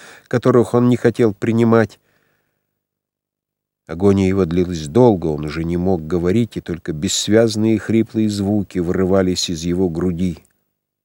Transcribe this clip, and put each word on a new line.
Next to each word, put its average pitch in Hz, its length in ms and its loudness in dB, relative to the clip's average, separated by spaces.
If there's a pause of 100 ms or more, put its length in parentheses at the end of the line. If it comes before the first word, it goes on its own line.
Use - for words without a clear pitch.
(280)
которых 123 460 2
он 123 160 4
не 123 80 2
хотел 117 360 2
принимать. 113 680 2 (1900)
Агония 98 420 0
его 95 180 0
длилась 85 420 -4
долго, 95 400 4
он 76 180 -4
уже 78 180 -6
не 85 140 -4
мог 90 280 -2
говорить, 90 520 -2
и - 40 -12
только 85 320 -10
бессвязные 107 840 0
и 101 40 0
хриплые 110 500 0
звуки 101 500 -4
вырывались 90 680 0
из 82 140 -8
его 87 260 -2
груди. 85 500 -4 (640)